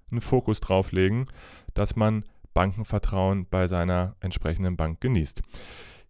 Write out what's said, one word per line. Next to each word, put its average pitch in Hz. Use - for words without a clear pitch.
einen 120
Fokus 123
drauf 95
legen, 98
dass 101
man 110
Bankenvertrauen 98
bei 92
seiner 90
entsprechenden 90
Bank 80
genießt. 107